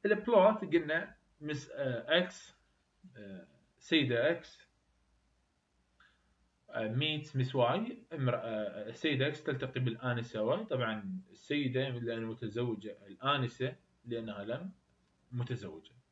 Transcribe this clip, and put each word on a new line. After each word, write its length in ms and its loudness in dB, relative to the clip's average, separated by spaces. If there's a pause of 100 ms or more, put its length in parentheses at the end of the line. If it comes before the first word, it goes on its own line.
البلوت 600 6
قلنا 520 0 (240)
مس، 300 -6
آه، 480 0
إكس، 400 -4 (580)
آه، 300 -14 (320)
سيدة 520 4
إكس، 380 -6 (2000)
آه، 180 -2
ميت 480 0
مس 180 2
واي، 580 2
امرأة، 260 2
آه، 500 -4
السيدة 380 0
إكس 160 -4
تلتقي 380 -2
بالآنسة 640 -2
واي. 220 2
طبعًا 560 -2 (100)
السيدة 580 0
لأنها 400 -4
متزوجة، 760 -4
الآنسة 720 -2 (280)
لأنها 400 -6
لم 280 -6 (600)
متزوجة. 600 -6 (180)